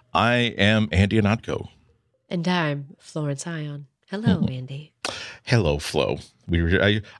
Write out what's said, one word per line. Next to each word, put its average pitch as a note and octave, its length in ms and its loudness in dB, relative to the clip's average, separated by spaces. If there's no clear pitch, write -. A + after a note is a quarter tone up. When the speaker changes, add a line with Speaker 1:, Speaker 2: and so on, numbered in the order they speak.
Speaker 1:
I A#2+ 460 2
am G#2+ 320 4
Andy G2 320 4
Ihnatko. G2+ 460 -2
Speaker 2:
And F3 200 -4
I'm D3+ 500 -4
Florence D3 480 -8
Ion. D3 400 -10
Hello, D#3+ 300 0
Speaker 1:
Mm-hmm. B2 120 -2
Speaker 2:
Andy. C3 400 -12
Speaker 1:
Hello, E2 340 2
Flo. B1+ 400 -2
We F2 160 2
were, E2+ 200 2
I, G#2 180 4